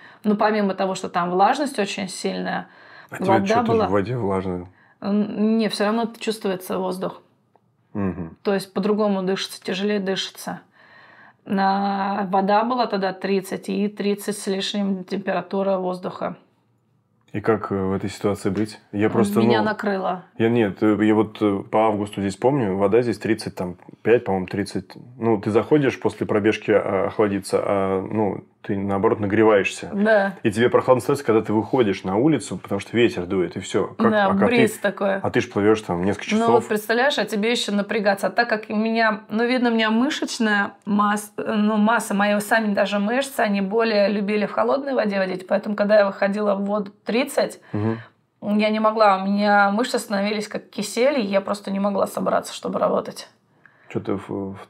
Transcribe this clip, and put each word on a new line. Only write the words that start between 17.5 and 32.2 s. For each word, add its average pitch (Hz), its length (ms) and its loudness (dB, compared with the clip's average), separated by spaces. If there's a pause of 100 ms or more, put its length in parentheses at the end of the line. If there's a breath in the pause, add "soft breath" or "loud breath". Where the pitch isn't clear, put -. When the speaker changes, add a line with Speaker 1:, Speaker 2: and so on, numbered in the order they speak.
Speaker 2:
э, 101 40 -2
в 95 180 0
этой 98 160 -2
ситуации 101 400 -2
быть? 101 300 -4 (140)
Я 104 140 2
Speaker 1:
М, - 40 0
Speaker 2:
просто, 113 300 2
Speaker 1:
меня 117 180 4
Speaker 2:
ну, 208 60 0
Speaker 1:
накрыло. 196 580 -4 (140)
Speaker 2:
я 113 120 2
нет, 113 320 0
э, 107 200 4
я 107 120 6
вот, 107 280 0
э, 101 180 2 (100)
по 110 180 4
августу 101 340 -2
здесь 98 160 -2
помню, 120 400 2
вода 101 240 4
здесь 117 180 -2
тридцать, 107 360 -2
там, 90 200 -8 (260)
пять, 123 220 4
по-моему, 92 240 -2
тридцать. 95 460 -6 (240)
Ну, 113 220 2
ты 107 120 -2
заходишь 120 480 2
после 107 260 -4
пробежки, 107 460 0
а, 98 360 2
охладиться, 98 540 0
а, 95 400 0
ну, 107 420 -2 (180)
ты, 101 160 -4
наоборот, 101 440 0
нагреваешься. 104 720 4
Speaker 1:
Да. 202 400 2 (100)
Speaker 2:
И 113 80 2
тебе 113 180 4
прохладно 123 300 4
становится, 139 260 -2
когда 110 160 4
ты 107 120 -2
выходишь 107 500 2
на 95 140 -2
улицу, 127 400 2